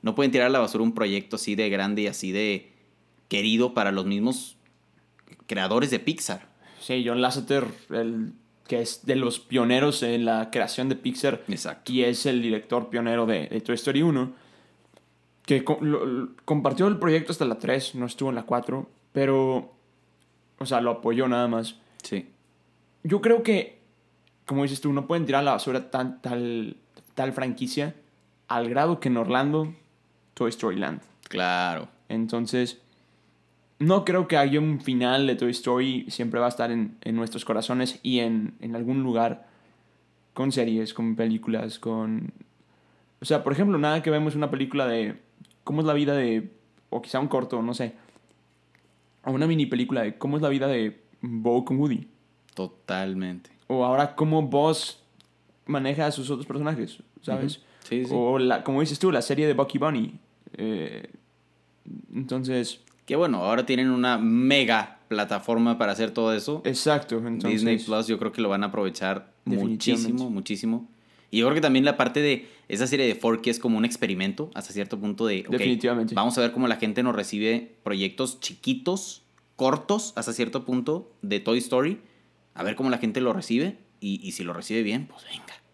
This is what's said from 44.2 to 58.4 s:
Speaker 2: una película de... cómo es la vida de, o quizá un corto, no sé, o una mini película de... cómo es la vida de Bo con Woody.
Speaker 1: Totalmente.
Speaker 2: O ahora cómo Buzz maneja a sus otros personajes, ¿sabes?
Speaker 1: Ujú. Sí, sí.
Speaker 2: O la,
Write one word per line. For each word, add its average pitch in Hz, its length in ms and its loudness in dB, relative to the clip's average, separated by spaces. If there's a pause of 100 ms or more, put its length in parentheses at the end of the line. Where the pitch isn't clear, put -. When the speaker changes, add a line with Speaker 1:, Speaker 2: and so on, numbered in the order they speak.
Speaker 2:
una 147 160 0
película 139 360 0
de... 113 340 -2 (420)
cómo 151 180 -2
es 156 60 2
la 151 60 4
vida 147 220 2
de, 117 360 0 (380)
o 120 120 -4
quizá - 180 -4
un 139 80 -2
corto, 127 360 -2
no 117 100 -2
sé, 120 200 -4 (1300)
o 135 80 -4
una 139 160 2
mini 160 180 2
película 123 380 0
de... 107 140 -6
cómo 143 200 -2
es 151 60 0
la 147 60 2
vida 139 180 0
de 113 340 -2 (200)
Bo 120 440 0
con 131 140 0
Woody. 143 280 0 (460)
Speaker 1:
Totalmente. 92 960 -6 (180)
Speaker 2:
O 127 160 2
ahora 135 320 2
cómo 156 280 2
Buzz 147 560 2 (640)
maneja 143 400 0
a 151 60 2
sus 135 180 -6
otros 143 160 -4
personajes, 143 540 -4 (220)
¿sabes? 139 360 -4
Speaker 1:
Ujú. - 80 -20 (180)
Sí, 123 220 -2
sí. 127 80 -4
Speaker 2:
O 123 260 2
la, 127 240 2